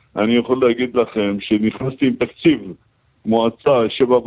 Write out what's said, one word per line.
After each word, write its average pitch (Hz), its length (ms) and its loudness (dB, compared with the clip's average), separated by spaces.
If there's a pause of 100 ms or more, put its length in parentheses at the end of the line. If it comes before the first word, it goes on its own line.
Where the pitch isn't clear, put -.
(160)
אני 110 200 0
יכול 127 320 0
להגיד 120 280 -2
לכם 107 440 0
שנכנסתי 110 680 -2
עם 123 60 2
תקציב 127 480 0 (680)
מועצה, 113 440 0 (180)
שבע 127 280 0 (100)